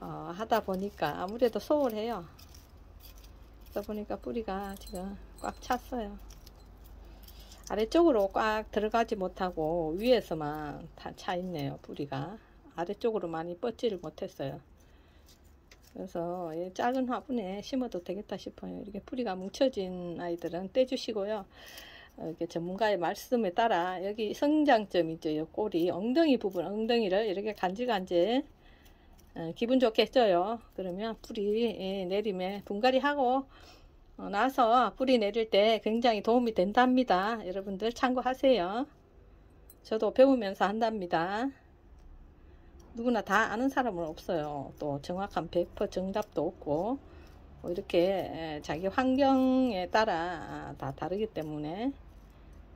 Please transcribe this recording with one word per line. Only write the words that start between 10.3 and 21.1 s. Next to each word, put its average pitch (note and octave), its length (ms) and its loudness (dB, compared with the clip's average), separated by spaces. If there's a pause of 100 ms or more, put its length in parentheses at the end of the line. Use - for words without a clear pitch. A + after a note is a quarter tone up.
다 - 100 -18 (120)
차 - 200 -6
있네요. F3 460 -6
뿌리가 D3+ 560 -8 (380)
아래쪽으로 G3 520 -2
많이 E3 280 -6
뻗지를 A3+ 420 -4
못했어요. D#3 600 -8 (1300)
그래서 F3 640 -6
이 F3+ 200 -6
작은 B3+ 340 -2
화분에 G#3 540 -6
심어도 A#3+ 400 -4
되겠다 G3 340 -8
싶어요. F3+ 440 -12
이렇게 G3+ 200 -12
뿌리가 A#3 360 -6
뭉쳐진 F#3 840 -2
아이들은 F3 520 -6
떼주시고요. A3 720 -2 (720)